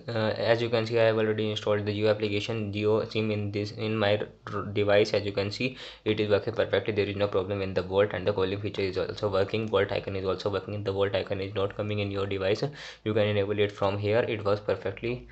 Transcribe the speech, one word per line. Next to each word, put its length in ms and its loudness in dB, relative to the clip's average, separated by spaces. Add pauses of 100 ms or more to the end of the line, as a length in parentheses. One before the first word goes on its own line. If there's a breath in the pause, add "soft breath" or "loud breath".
uh, 280 0
as 240 4
you 80 0
can 160 2
see, 160 0
I 40 8
have 120 6
already 340 2
installed 360 0
the 120 0
Jio 120 4
application, 600 -2
Jio 400 0
sim 200 0
in 200 -2
this, 200 -2
in 260 -4
my 240 4 (320)
r-, 100 -4 (120)
device. 400 6
As 100 2
you 80 -2
can 180 -2
see, 280 -4 (260 loud breath)
it 160 2
is 80 2
working 240 2
perfectly. 400 0
There 140 2
is 100 -4
no 100 2
problem 360 -2
in 100 -4
the 80 0
volt, 320 2
and 140 -4
the 80 2
calling 260 0
feature 220 -4
is 160 -2
also 320 -2
working. 380 0
Volt 220 2
icon 260 -4
is 100 -4
also 240 -2
working. 340 -4
The 80 -2
volt 220 0
icon 260 -2
is 140 -6
not 240 -2
coming 220 -2
in 100 -2
your 160 -2
device. 360 0 (400 loud breath)
You 120 -2
can 120 4
enable 320 0
it 140 2
from 240 0
here. 220 2
It 260 -2
was 160 2
perfectly 720 -4